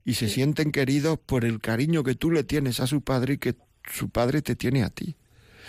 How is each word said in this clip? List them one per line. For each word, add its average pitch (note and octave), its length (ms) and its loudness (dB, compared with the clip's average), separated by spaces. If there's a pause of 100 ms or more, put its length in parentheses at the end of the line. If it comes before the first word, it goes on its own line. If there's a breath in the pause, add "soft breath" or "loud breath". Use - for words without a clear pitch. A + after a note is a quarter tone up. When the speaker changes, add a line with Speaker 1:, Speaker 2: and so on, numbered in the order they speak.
Speaker 1:
y B2 100 0
se A2 140 0
Speaker 2:
Sí. G2 60 -2
Speaker 1:
sienten D3 360 2
queridos C#3+ 480 2
por B2+ 260 -2
el A2+ 160 0
cariño C#3 440 0
que B2+ 100 0
tú D#3 160 0
le D#3+ 140 2
tienes C#3 360 -2
a C3+ 60 0
su C#3+ 160 0
padre C3 320 0
y - 40 -2
que B2+ 180 -2 (340)
su - 200 -6
padre C3 320 2
te B2 120 -2
tiene B2 300 0
a - 60 -2
ti. - 260 -8 (520 loud breath)